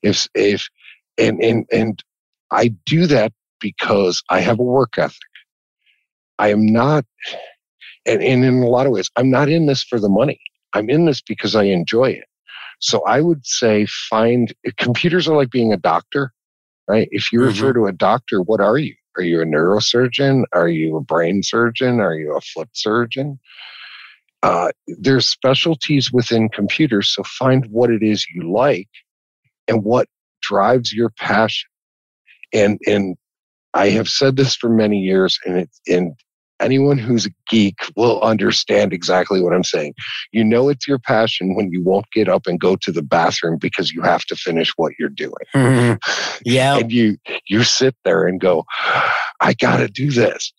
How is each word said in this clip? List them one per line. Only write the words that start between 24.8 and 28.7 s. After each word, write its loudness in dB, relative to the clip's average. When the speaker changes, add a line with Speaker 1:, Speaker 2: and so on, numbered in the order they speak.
Speaker 1:
there's 2
specialties 0
within 2
computers, 0
so -6
find 0
what 2
it 0
is 0
you -6
like 0